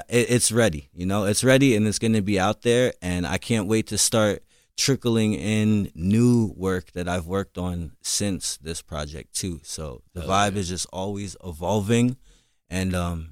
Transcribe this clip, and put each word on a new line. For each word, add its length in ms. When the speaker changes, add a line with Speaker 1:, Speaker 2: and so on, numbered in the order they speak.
Speaker 1:
it, 200
it's 220
ready. 420
You 120
know, 200
it's 200
ready 300
and 120
it's 120
gonna 220
be 160
out 260
there, 380
and 240
I 120
can't 300
wait 200
to 100
start 460
trickling 560
in 640
new 640
work 340
that 160
I've 180
worked 320
on 440
since 560
this 240
project 520
too. 300
So 380
the 80
Speaker 2:
Hell 80
Speaker 1:
vibe 240
Speaker 2:
yeah. 60
Speaker 1:
is 100
just 220
always 520
evolving, 720
and, 260
um, 360